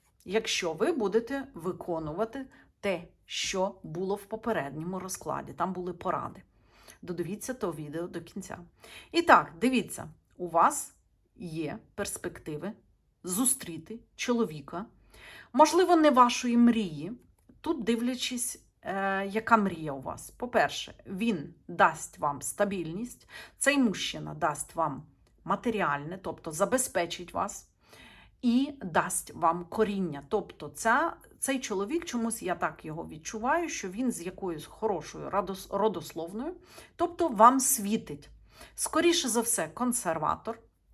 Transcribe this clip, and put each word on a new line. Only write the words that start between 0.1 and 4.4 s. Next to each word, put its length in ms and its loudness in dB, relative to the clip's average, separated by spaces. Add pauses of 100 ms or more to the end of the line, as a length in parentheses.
Якщо 480 0
ви 200 2
будете 600 0
виконувати 920 -4 (340)
те, 220 -2 (240)
що 560 -2
було 320 -4
в 100 -6
попередньому 760 -4